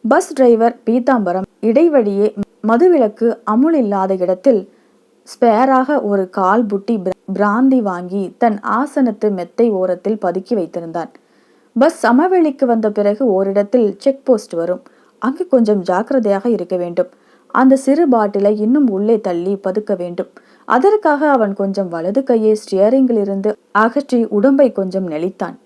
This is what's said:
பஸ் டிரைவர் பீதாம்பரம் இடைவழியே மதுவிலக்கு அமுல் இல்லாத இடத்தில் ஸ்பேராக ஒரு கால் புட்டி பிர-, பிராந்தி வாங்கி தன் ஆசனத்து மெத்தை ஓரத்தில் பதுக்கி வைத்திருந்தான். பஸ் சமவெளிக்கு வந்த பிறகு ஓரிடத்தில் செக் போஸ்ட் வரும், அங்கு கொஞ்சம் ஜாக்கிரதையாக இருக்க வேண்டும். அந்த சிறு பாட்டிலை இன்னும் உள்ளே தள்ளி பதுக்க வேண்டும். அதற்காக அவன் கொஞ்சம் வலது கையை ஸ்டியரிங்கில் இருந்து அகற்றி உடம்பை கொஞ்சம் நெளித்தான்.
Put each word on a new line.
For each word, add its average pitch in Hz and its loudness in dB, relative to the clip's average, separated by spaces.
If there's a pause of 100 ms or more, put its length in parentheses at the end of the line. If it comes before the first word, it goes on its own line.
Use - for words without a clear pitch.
பஸ் 277 0
டிரைவர் 233 2
பீதாம்பரம் 226 -2 (120)
இடைவழியே 220 2 (340)
மதுவிலக்கு 233 2 (160)
அமுல் 277 2
இல்லாத 196 -2
இடத்தில் 185 0 (640)
ஸ்பேராக 254 2
ஒரு 202 -2
கால் 196 0
புட்டி 202 -4
பிர-, 185 -6 (140)
பிராந்தி 226 2
வாங்கி 185 -6 (140)
தன் 220 0 (120)
ஆசனத்து 240 -2
மெத்தை 185 -2
ஓரத்தில் 185 -4
பதுக்கி 190 -4
வைத்திருந்தான். 170 -8 (640)
பஸ் 302 2
சமவெளிக்கு 294 2
வந்த 226 0
பிறகு 208 -2
ஓரிடத்தில் 202 0 (100)
செக் 269 -2
போஸ்ட் - -2
வரும், 170 -6 (400)
அங்கு 294 -2
கொஞ்சம் 214 2
ஜாக்கிரதையாக 202 -2
இருக்க 185 -4
வேண்டும். 175 -4 (420)
அந்த 262 6
சிறு 277 2
பாட்டிலை 202 2 (100)
இன்னும் 254 2
உள்ளே 208 0
தள்ளி 185 -4
பதுக்க 196 -4
வேண்டும். 175 -8 (380)
அதற்காக 320 2 (100)
அவன் 220 2
கொஞ்சம் 196 -4
வலது 170 -4
கையை 226 0
ஸ்டியரிங்கில் 220 0
இருந்து 196 -4 (220)
அகற்றி 240 0 (100)
உடம்பை 269 4
கொஞ்சம் 190 -4
நெளித்தான். 170 -8